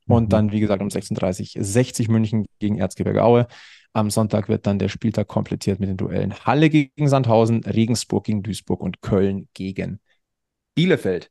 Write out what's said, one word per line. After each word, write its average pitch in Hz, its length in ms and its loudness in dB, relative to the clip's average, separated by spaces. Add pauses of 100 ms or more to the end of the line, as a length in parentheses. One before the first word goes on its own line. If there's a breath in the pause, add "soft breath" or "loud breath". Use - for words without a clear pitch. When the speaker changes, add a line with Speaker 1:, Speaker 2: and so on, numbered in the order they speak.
Speaker 1:
und 117 180 4
Speaker 2:
Mhm. 107 60 -4
Speaker 1:
dann, 107 220 2
wie 107 80 0
gesagt, 104 200 0
um 101 80 -4
sechzehn - 260 -6
dreißig, 95 460 -4
sechzig 110 480 0
München 110 380 0 (120)
gegen 104 200 -2
Erzgebirge 98 440 0
Aue. 120 260 6 (440 loud breath)
Am 107 160 0
Sonntag 110 400 0
wird 107 180 -2
dann 101 120 0
der 98 100 0
Spieltag 107 400 -4
komplettiert - 500 -4
mit 98 120 -2
den 92 80 -6
Duellen 95 340 -4 (140)
Halle 147 240 4
gegen 147 380 0
Sandhausen, 113 560 4
Regensburg 107 600 -2
gegen 104 180 -2
Duisburg 95 380 -6
und 95 220 -8
Köln 98 500 0
gegen 95 480 -10 (760)
Bielefeld. 131 560 0